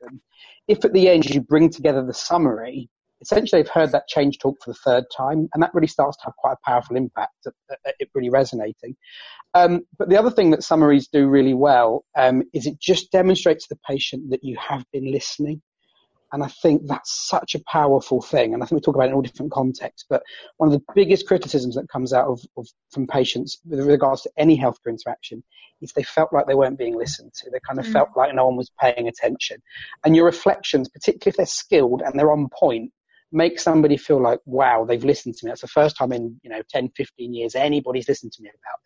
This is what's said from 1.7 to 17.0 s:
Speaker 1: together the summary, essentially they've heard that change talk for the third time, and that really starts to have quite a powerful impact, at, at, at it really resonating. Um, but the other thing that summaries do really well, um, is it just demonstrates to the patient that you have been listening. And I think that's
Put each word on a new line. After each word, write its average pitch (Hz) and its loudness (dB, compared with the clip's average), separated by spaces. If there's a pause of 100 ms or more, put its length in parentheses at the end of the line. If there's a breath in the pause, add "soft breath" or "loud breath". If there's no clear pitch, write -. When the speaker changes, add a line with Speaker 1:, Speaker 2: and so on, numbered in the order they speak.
Speaker 1:
together 139 0
the 127 -8
summary, 127 -2 (320)
essentially 190 2
they've 147 -6
heard 156 2
that 143 -2
change 143 0
talk 139 -4
for - -12
the 120 -14
third 123 2 (100)
time, 156 -2
and 160 0
that 170 0
really 160 2
starts 139 -2
to - -18
have 131 -12
quite 135 -2
a - -10
powerful 120 -2
impact, 117 -6 (140)
at, - -12 (140)
at, 285 -14
at - -8
it - -8
really 123 -4
resonating. 123 -2 (600 loud breath)
Um, 175 4 (120)
but - -4
the 190 6
other 226 4
thing 202 4
that 156 2
summaries 147 4
do 143 2
really 135 4
well, 127 2 (100)
um, 131 2 (100)
is 131 -6
it 147 -6
just - -2
demonstrates 180 2
to - -16
the - -16
patient 139 -8
that 131 -6
you 127 -8
have 131 -8
been 135 -8
listening. 147 -6 (680)
And 147 -8
I 131 -8
think 151 0
that's - -8